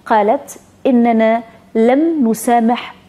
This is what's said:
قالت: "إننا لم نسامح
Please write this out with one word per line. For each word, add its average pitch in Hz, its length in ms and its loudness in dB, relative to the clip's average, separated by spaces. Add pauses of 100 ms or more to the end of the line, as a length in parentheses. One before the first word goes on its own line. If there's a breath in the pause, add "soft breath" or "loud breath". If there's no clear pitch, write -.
قالت: 220 540 -2 (260)
"إننا 233 580 2 (320 loud breath)
لم 269 540 2
نسامح 233 680 -2 (140)